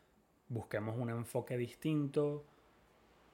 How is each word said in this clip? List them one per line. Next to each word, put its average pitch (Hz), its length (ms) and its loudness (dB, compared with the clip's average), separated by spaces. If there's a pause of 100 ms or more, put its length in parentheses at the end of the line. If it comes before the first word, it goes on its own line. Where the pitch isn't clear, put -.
(480)
"busquemos 113 480 -2
un 120 140 0
enfoque 117 460 -2
distinto", 147 880 2 (880)